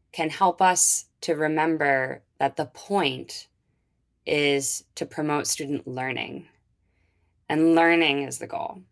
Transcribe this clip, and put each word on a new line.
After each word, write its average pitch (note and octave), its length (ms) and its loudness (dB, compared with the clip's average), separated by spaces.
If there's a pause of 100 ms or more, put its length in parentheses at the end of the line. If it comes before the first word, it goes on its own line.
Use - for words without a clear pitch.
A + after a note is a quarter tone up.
(140)
can D#3+ 160 -4
help F#3+ 320 0
us - 440 2 (140)
to - 160 -2
remember D3+ 880 0 (160)
that C#3 160 0
the D3+ 100 -4
point - 840 -4 (760)
is C#3+ 600 0 (100)
to - 100 -8
promote D3 420 -2
student C#3+ 400 -4
learning, B2+ 600 -8 (1000)
and D#3+ 260 4
learning E3 480 4
is B2+ 160 -8
the - 80 -12
goal. D#2 340 -10 (100)